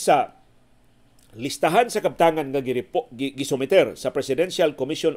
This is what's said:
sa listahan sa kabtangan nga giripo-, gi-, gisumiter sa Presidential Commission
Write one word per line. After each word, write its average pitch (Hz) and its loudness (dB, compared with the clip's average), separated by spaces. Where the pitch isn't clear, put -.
sa 143 2
listahan 170 0
sa 208 -4
kabtangan 160 2
nga 135 -2
giripo-, 123 -4
gi-, 135 -6
gisumiter 135 2
sa 127 -6
Presidential 151 -2
Commission 151 -2